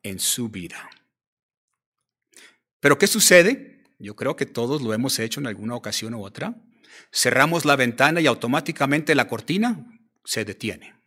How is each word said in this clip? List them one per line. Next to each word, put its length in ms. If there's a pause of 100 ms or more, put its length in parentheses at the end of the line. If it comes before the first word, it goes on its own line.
en 160
su 300
vida. 400 (1900)
¿Pero 180
qué 80
sucede? 760 (140)
Yo 180
creo 200
que 100
todos 360
lo 120
hemos 240
hecho 220
en 60
alguna 280
ocasión 400
u 100
otra. 300 (580)
Cerramos 520
la 120
ventana 440
y 60
automáticamente 880
la 140
cortina 560 (400)
se 200
detiene. 500 (120)